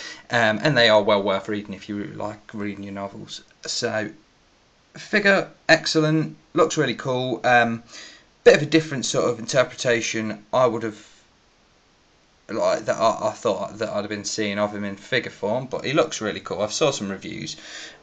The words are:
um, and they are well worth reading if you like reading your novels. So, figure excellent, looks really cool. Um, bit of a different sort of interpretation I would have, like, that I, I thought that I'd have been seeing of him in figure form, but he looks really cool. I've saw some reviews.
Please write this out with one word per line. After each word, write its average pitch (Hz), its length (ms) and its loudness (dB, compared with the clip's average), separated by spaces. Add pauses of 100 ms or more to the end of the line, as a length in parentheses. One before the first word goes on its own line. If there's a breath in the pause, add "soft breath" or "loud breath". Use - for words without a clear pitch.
(300 loud breath)
um, 110 320 2
and 147 140 2
they 117 120 6
are 107 140 8
well 101 200 4
worth 98 260 0
reading 101 260 -6
if - 140 -16
you 101 160 -6
like 104 480 -12
reading 101 320 -8
your 101 80 -12
novels. 98 500 -12 (240)
So, 107 440 -4 (840)
figure 196 540 2 (200)
excellent, 156 680 2 (160)
looks 160 240 2
really 135 180 0
cool. 127 480 -4
Um, 120 400 4 (600 loud breath)
bit - 120 12
of 147 60 0
a 151 40 -2
different 156 400 0
sort 123 240 0
of 110 80 -4
interpretation 113 1160 0
I 127 140 4
would 113 160 -2
have, 107 240 -10 (1400)
like, 104 360 0
that 110 120 -2
I, 110 320 2
I - 40 0
thought 98 460 -4
that 113 100 -4
I'd 104 140 -4
have 104 60 -8
been 104 160 -8
seeing 101 340 -4
of 104 160 0
him 104 100 -6
in 98 120 -8
figure - 340 -4
form, 123 360 -4
but - 180 -8
he 131 80 -4
looks 156 280 0
really 95 200 -4
cool. 92 220 -6
I've 107 100 -4
saw 151 180 0
some 104 200 -6
reviews. 87 460 -10 (460 loud breath)